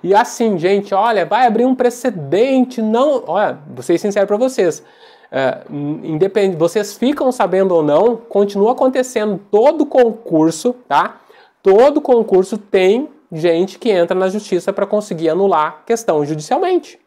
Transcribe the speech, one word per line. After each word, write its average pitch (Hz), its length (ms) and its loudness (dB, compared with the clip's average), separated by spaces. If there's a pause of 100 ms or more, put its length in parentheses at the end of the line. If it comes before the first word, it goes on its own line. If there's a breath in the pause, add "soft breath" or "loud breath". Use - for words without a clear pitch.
E 180 120 2
assim, 226 440 0
gente, 196 340 0
olha, 202 320 0
vai 220 220 0
abrir 233 180 2
um 262 100 2
precedente, 240 1080 0
não, 240 420 0
olha, 160 340 -2 (140)
vou 123 120 -14
ser 175 120 2
sincero 202 300 0
pra 208 100 0
vocês, 220 460 -2 (480 soft breath)
é, 131 280 -2 (120)
independ-, 160 880 -2
vocês 170 380 -2
ficam 269 360 -2
sabendo 190 420 0
ou 165 100 4
não, 190 340 2
continua 202 560 0
acontecendo 254 680 -2 (100)
todo 285 380 2
concurso, 220 880 0 (140)
tá? 160 300 0 (440 soft breath)
Todo 262 380 4
concurso 214 580 2
tem 202 520 0 (200)
gente 170 480 -2
que 233 120 -2
entra 185 280 0
na 185 100 0
justiça 190 440 -4
pra 196 140 -2
conseguir 196 420 -4
anular 165 580 0
questão 185 380 -2
judicialmente. 269 840 -4